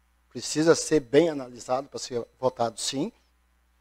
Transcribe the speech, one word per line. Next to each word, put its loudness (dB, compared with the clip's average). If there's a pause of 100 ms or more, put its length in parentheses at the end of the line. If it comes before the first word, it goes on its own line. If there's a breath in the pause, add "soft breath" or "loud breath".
(280)
precisa 2
ser 2
bem 4
analisado -6
para -12
ser -8 (120)
votado -2
sim, -4 (720)